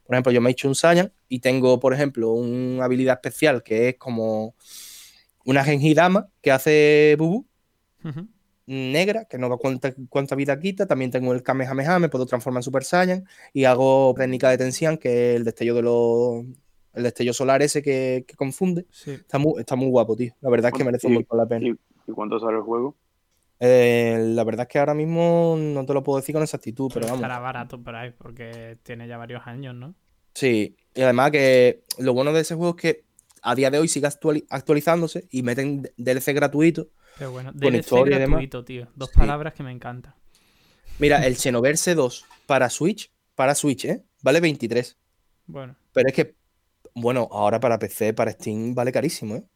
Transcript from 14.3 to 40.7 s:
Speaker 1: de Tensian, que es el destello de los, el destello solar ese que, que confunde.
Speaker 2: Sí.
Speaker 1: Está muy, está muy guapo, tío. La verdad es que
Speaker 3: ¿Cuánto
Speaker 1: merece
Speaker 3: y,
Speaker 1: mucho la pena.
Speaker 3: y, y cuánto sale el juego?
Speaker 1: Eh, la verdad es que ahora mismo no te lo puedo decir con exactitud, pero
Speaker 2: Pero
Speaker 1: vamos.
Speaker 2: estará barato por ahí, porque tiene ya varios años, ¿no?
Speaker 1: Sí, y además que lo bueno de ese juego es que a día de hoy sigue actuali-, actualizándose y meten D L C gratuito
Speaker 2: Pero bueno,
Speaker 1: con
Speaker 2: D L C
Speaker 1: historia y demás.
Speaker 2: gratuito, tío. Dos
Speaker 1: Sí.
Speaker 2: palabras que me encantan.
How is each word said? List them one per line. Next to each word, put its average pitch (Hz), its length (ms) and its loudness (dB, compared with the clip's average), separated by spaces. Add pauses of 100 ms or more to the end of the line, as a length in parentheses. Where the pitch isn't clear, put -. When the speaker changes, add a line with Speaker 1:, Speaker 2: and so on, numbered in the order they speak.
Speaker 1:
de 127 80 2
Tensian, 131 380 -2
que 120 360 0
es 120 40 2
el 120 80 -2
destello 117 300 -2
de 120 80 0
los, 120 640 0 (500)
el 120 80 -6
destello 120 300 -2
solar 135 300 2
ese 147 200 0
que, 131 440 -2
que - 80 -20
confunde. 175 560 -4
Speaker 2:
Sí. - 220 -16
Speaker 1:
Está - 260 -6
muy, 151 220 0
está - 160 -4
muy 131 120 0
guapo, 113 280 2
tío. 120 240 -6
La 131 100 -2
verdad 120 180 2
es 123 40 0
que 131 120 -2
Speaker 3:
¿Cuánto - 20 -
Speaker 1:
merece 123 220 -2
Speaker 3:
y, - 40 2
Speaker 1:
mucho 117 240 0
la 117 100 2
pena. 117 220 -4
Speaker 3:
y, - 20 0 (380)
y 110 40 -12
cuánto 107 280 -6
sale 110 160 -2
el 107 60 -4
juego? 117 340 -6 (680)
Speaker 1:
Eh, 120 560 4 (160)
la 117 80 0
verdad 110 200 -4
es 123 100 -6
que 151 60 -2
ahora 143 160 0
mismo 165 640 0
no 147 260 -4
te 139 80 -4
lo 135 100 0
puedo 135 160 -2
decir 135 140 -6
con 156 100 0
exactitud, 135 460 -6
pero 120 120 -6
Speaker 2:
Pero 113 80 -4
Speaker 1:
vamos. 127 120 -6
Speaker 2:
estará 123 200 -8
barato 123 420 -12
por 120 120 -16
ahí, 120 220 -14
porque 117 680 -18
tiene 117 240 -16
ya 117 120 -16
varios 120 280 -14
años, 127 280 -14
¿no? 127 200 -18 (380)
Speaker 1:
Sí, 113 440 0 (180)
y 131 80 -2
además 127 280 4
que 131 520 4 (160)
lo 127 160 0
bueno 139 180 0
de 160 80 2
ese 160 140 -6
juego 170 200 -2
es 170 60 -14
que 160 240 -2 (380)
a 120 120 -2
día 131 160 2
de 147 80 0
hoy 165 100 2
sigue 143 180 -2
actuali-, 151 420 -2
actualizándose 160 840 0
y 127 120 -4
meten 135 400 -4
D 123 280 -6
L 131 120 0
C 143 100 -2
gratuito 147 560 2 (300)
Speaker 2:
Pero 135 140 -12
bueno, 127 180 -14
Speaker 1:
con 143 100 -16
Speaker 2:
D 139 80 2
L 120 80 2
C - 40 2
Speaker 1:
historia 135 360 6
y 135 40 2
demás. 135 100 2
Speaker 2:
gratuito, 131 340 0
tío. 123 300 -14
Dos 135 160 -10
Speaker 1:
Sí. - 80 8
Speaker 2:
palabras 147 340 4
que - 100 -16
me 127 100 -12
encantan. 123 420 -16 (840)